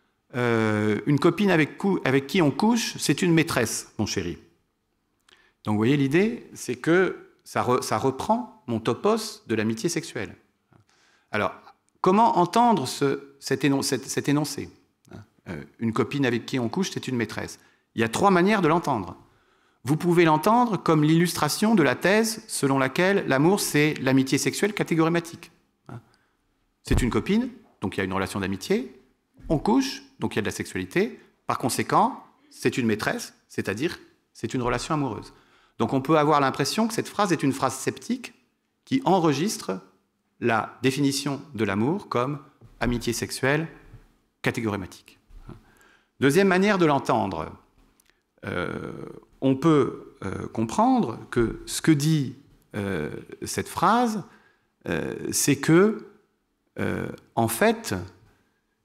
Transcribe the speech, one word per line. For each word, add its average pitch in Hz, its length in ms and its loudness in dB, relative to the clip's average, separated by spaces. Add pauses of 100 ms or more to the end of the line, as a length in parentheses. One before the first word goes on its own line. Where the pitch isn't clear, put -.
(360)
euh, « 110 680 2
Une 147 140 2
copine 175 320 4
avec 156 260 2
cou-, 196 260 0
avec 135 240 2
qui 190 140 2
on 147 100 4
couche, 226 460 0
c'est - 240 -2
une 180 120 4
maîtresse, 147 640 0
mon 107 80 0
chéri. » 85 320 -6 (1300)
Donc 107 100 -2
vous 104 40 2
voyez, 117 180 4
l'idée, 165 580 2
c'est 123 220 -8
que 175 400 2 (300)
ça - 160 -2
re-, 123 200 2
ça 113 160 -2
reprend 135 720 -2
mon 113 120 -2
topos 202 680 -2
de 110 80 -2
l'amitié 113 340 -2
sexuelle. 113 460 -8 (960)
Alors, 104 220 -2 (480)
comment 202 360 4
entendre 175 500 4
ce, 139 420 -2 (100)
cet - 240 -2
énon-, 139 180 2
cet, 131 240 -2
cet - 220 -6
énoncé ? 143 420 -2 (800)
Euh, « 76 140 -10 (160)
Une 113 140 -2
copine 131 320 0
avec 120 200 0
qui 135 140 -4
on 117 80 -2
couche, 180 240 -4
c'est - 160 -8
une 127 80 -4
maîtresse. » 104 440 -6 (360)
Il 107 60 -2
y - 20 2
a 113 60 0
trois 196 220 2
manières 190 300 4
de 160 60 2
l'entendre. 139 480 -2 (680)
Vous 135 100 0
pouvez 175 300 4
l'entendre 208 500 4
comme 156 300 2
l'illustration 165 680 2
de 175 100 6
la 127 120 4
thèse 214 520 2
selon 135 300 0
laquelle 175 500 2
l'amour, 151 340 4
c'est 151 400 2
l'amitié 135 360 2
sexuelle 196 360 -2
catégorématique. 165 760 -2 (1300)
C'est - 180 2
une 123 80 2
copine, 190 400 0 (300)
donc 98 160 -6
il - 40 -2
y - 20 0
a - 20 -2
une 95 100 -4
relation 95 280 -2
d'amitié, 98 540 -4 (540)
on 160 80 2
couche, 262 460 0 (160)
donc 107 140 -6
il - 40 -6
y - 20 2
a - 20 2
de 98 60 -4
la 92 40 -2
sexualité. 101 680 -4 (260)
Par 120 120 -2
conséquent, 160 680 0 (260)
c'est - 280 -4
une 123 80 0
maîtresse, 110 480 -2 (140)
c'est-à-dire 113 500 -6 (360)
c'est - 200 -8
une 131 80 -4
relation 120 320 -4
amoureuse. 127 400 -6 (460)
Donc 113 140 0
on 135 80 0
peut 156 160 2
avoir 147 240 4
l'impression 139 460 0
que 220 60 -8
cette - 140 -4
phrase 202 240 -2
est 160 120 0
une 135 100 2
phrase 131 220 -2
sceptique - 580 -6 (500)
qui 135 220 -2
enregistre 175 760 0 (600)
la 113 420 -2
définition 139 600 0 (120)
de 110 100 -4
l'amour 110 460 -2
comme 135 300 -2 (400)
amitié 120 340 -2
sexuelle 143 540 -2 (760)
catégorématique. 104 760 -6 (1000)
Deuxième 143 280 4
manière 190 300 4
de 170 80 4
l'entendre, 107 640 0 (960)
euh, 87 460 -6 (500)
on 135 140 2
peut, 143 680 2
euh, 95 240 -8
comprendre 190 720 0 (120)
que 117 340 0
ce - 160 -8
que 160 100 4
dit, 147 440 2 (400)
euh, 95 340 -4 (340)
cette - 240 -6
phrase, 214 560 0 (640)
euh, 71 240 -4 (180)
c'est - 260 0
que, 180 500 4 (720)
euh, 95 280 -4 (280)
en 113 120 2
fait, 226 480 -2 (880)